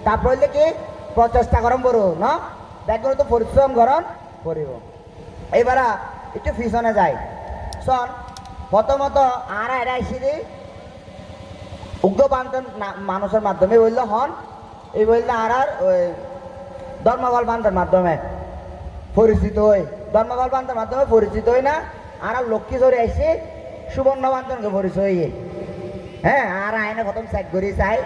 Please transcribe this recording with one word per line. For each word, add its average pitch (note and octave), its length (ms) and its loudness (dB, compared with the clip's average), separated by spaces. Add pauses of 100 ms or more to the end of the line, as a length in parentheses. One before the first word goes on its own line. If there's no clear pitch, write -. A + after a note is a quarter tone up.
তারপর A3 260 2
হইলে - 180 4
কি? D4+ 180 4 (500)
প্রচেষ্টা A#3 460 4
গরম B3 200 2
করো A3 380 4
না, C4+ 200 2 (480)
দেখো A3+ 280 0
তো C#4 140 2
পরিশ্রম A#3+ 440 4
গরম C4 300 4 (400)
করিব। D#3 240 -4 (840)
এবার B3 260 4 (580)
একটু G3+ 220 -4
পিছনে A3+ 360 0
যাই। F3 220 4 (720)
শোন, B3 220 2 (640)
প্রথমত C#4 480 2 (320)
আরা A#3 320 -2
এরা B3+ 160 -2
এসে A#3 220 -4
দি C4+ 120 0 (1700)
উগ্র G3+ 240 4
বান্ধব B3+ 340 -2 (160)
না-, G3 200 -8
মানুষের G3 440 -2
মাধ্যমে G3 380 4
বললে A3+ 220 6
হন, A#3+ 300 0 (600)
এই G#3+ 120 2
বললে A#3 260 4
আর A3+ 200 2
আর C4 160 2 (160)
ওই F3+ 300 4 (920)
ধর্মপাল B3 400 2
বান্ধবের A3+ 280 0
মাধ্যমে F3+ 440 4 (1000)
পরিচিত G3+ 440 4
হই, G#3 260 4 (280)
ধর্মপাল B3 360 0
বান্ধবের B3+ 260 -2
মাধ্যমে A#3 340 0
পরিচিত G#3+ 400 4
হই B3+ 120 4
না, D4 200 2 (400)
আর G#3+ 140 -4
আর B3+ 80 0
লক্ষ্মী A3 340 -2
ধরে B3+ 200 6
এসে D4+ 420 2 (560)
সুবর্ণ C4 360 2
বান্ধবকে B3+ 380 -4
পরিচয় F#3+ 340 -2
হইয়ে। F3+ 420 -2 (800)
হ্যাঁ, C4 200 4 (180)
আর G#3+ 100 -4 (100)
আয়না A3 240 -4
প্রথম G#3+ 240 -6
চেক G3 200 -4
করি F#3+ 180 -2 (100)
চাই G#3 260 2